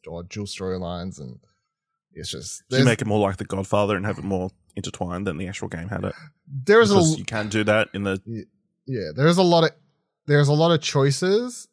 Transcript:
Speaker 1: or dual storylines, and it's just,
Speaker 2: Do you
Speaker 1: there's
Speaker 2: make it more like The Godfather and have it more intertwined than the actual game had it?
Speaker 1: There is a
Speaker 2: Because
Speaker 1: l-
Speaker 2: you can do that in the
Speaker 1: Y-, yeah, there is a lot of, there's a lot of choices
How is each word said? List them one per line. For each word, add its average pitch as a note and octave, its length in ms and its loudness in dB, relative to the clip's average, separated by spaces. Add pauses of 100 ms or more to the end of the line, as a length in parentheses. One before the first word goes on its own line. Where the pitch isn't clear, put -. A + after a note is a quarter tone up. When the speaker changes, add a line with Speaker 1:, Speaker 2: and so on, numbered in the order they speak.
Speaker 1:
or E2+ 160 -12
dual G#2 220 -10
storylines, F2+ 720 -8
and B1 180 -16 (720)
it's - 180 -14
just, - 380 -14
Speaker 2:
Do B2+ 80 -2
you - 20 4
Speaker 1:
there's C3+ 80 6
Speaker 2:
make A2+ 160 4
it G#2+ 40 -2
more G#2+ 140 2
like G2 160 2
The G2+ 80 -10
Godfather G2+ 520 0
and F#2 80 -4
have G#2 140 -4
it - 60 -12
more F#2+ 260 -4 (240)
intertwined F#2 540 -6
than D#2 100 -6
the F#2 80 -8
actual - 220 -10
game E2+ 200 -10
had F#2+ 160 -6
it? F#2+ 100 -6 (340)
Speaker 1:
There C#3+ 320 4
is G#3+ 100 4
a G3+ 40 4
Speaker 2:
Because E3 180 6
Speaker 1:
l- D3 60 -4
Speaker 2:
you - 60 -12
can G#2+ 240 -6
do G#2+ 160 0
that G#2+ 300 2
in G2 80 -6
the G2 240 -2
Speaker 1:
Y-, A2 160 -10 (440)
yeah, G#2 280 -6
there C#3 140 4
is F3 100 4
a F#3+ 40 4
lot E3+ 220 6
of, D#3 60 2 (560)
there's D3 220 6
a D3 40 4
lot D#3+ 180 4
of D#3+ 100 4
choices F#3 920 0